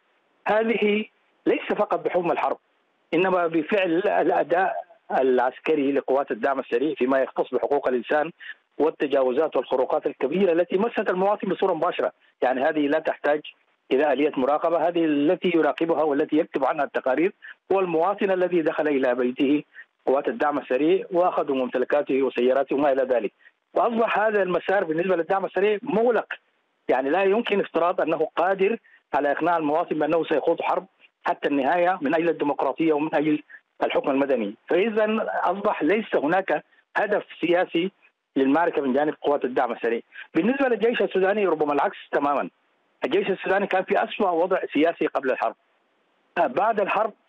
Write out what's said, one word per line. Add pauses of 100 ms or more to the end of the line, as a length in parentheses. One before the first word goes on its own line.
(480)
هذه (400)
ليس
فقط
بحكم
الحرب، (560)
إنما
بفعل (140)
الأداء (360)
العسكري
لقوات
الدعم
السريع
فيما
يختص
بحقوق
الإنسان (460)
والتجاوزات
والخروقات
الكبيرة
التي
مست
المواطن
بصورة
مباشرة. (300)
يعني
هذه
لا
تحتاج (500)
إلى
آلية
مراقبة،
هذه
التي
يراقبها
والتي
يكتب
عنها
التقارير (380)
هو
المواطن
الذي
دخل
إلى
بيته (420)
قوات
الدعم
السريع
وأخذوا
ممتلكاته
وسياراته
وما
إلى
ذلك. (420)
فأصبح
هذا
المسار
بالنسبة
للدعم
السريع
مغلق، (640)
يعني
لا
يمكن
افتراض
أنه
قادر (360)
على
إقناع
المواطن
بأنه
سيخوض
حرب (380)
حتى
النهاية
من
أجل
الديمقراطية
ومن
أجل (400)
الحكم
المدني. (120)
فإذا (160)
أصبح
ليس
هناك (340)
هدف (180)
سياسي (440)
للمعركة
من
جانب
قوات
الدعم
السريع. (340)
بالنسبة
للجيش
السوداني
ربما
العكس (140)
تماماً، (560)
الجيش
السوداني
كان
في
أسوأ
وضع (140)
سياسي
قبل
الحرب. (800)
بعد
الحرب (160)